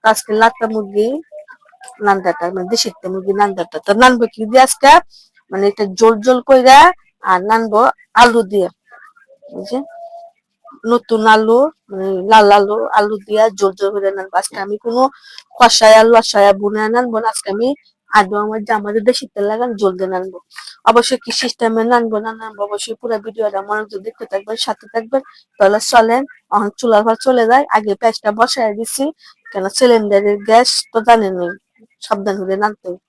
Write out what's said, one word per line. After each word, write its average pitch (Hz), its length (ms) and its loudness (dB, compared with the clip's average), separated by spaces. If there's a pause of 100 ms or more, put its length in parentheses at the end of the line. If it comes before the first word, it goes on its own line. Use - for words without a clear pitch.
(100)
আজকে 220 200 -4 (100)
লাতা 226 340 0
মুরগি 208 340 -4 (960)
নান্দাটা, 185 380 -2 (100)
মানে 180 180 -6
দেশি 233 200 -2
একটা - 200 -18
মুরগি 190 280 -6
নান্দাটা। 190 360 -2 (100)
তো - 40 -4 (120)
নানবো 247 220 4 (100)
কি 220 160 -12
দিয়ে 254 160 6
আজকে? 277 260 4 (580)
মানে 196 200 -4
এটা 208 140 -4 (140)
জোল 226 160 4 (100)
জোল 254 140 2 (100)
কইরা, 262 300 8 (520)
আর 180 80 2 (120)
নানবো 226 300 0 (400)
আলু 233 200 6 (120)
দিয়ে, 190 160 0 (840)
বুঝছেন? - 320 -10 (1080)
নতুন 226 300 -2 (120)
আলু, 220 260 2 (280)
মানে 190 180 -8 (240)
লাল 220 180 6 (100)
আলু, 208 200 0 (200)
আলু 208 160 -2 (120)
দিয়া 214 180 0 (140)
জোল 196 200 0
জোল 196 160 -2
করে 196 240 -2
নানবো। 190 220 -14
আজকে - 240 -12
আমি 208 200 -8
কোনো 240 180 -2 (560)
কষায়া 220 440 6 (100)
লসায়া 208 480 4
বুনা 208 220 -4 (120)
নানবো 240 280 -2
না। 226 120 -2
আজকে - 220 -10
আমি 233 120 -2 (420)
আদৌ 208 240 0 (100)
আমার 214 220 -6
যে 233 140 -2
আমাদের 208 280 -4
দেশি 247 240 -2
তেল 202 180 -6
লাগান 240 200 -4 (100)
জোল 196 180 0
দিয়ে 190 160 -6
নানবো। 185 240 -8 (520)
অবশ্যই 233 340 0
কি 233 60 -14 (100)
সিস্টেমে 226 420 -4 (100)
নানবো 226 320 -2
না 220 60 -8 (100)
নানবো 214 280 -16
অবশ্যই 208 320 -10
পুরো 233 240 -6
ভিডিওটা 208 440 -6
মনোযোগ 208 380 -8
দেখতে 226 260 -16
থাকবেন, 208 240 -8 (100)
সাথে 208 280 -10
থাকবেন। 233 280 -4 (340)
তাহলে 208 220 2 (140)
চলেন, 233 300 4 (300)
এখন 208 160 -2 (100)
চুলার 220 280 2
পর 226 100 0 (100)
চলে 254 240 2
যাই। 262 120 4 (140)
আগে 214 240 -2
পেঁয়াজটা 220 380 -2
বসায় 226 400 -2
দিছি, 226 260 -6 (460)
কেন 196 140 -6 (120)
সিলিন্ডারের 208 640 0 (100)
গ্যাস 233 220 2 (220)
তো 240 60 -2 (100)
জানেনই, 190 420 0 (520)
সাবধান 202 380 -6
হয়ে 190 220 -6
নানতে। 208 260 -6 (200)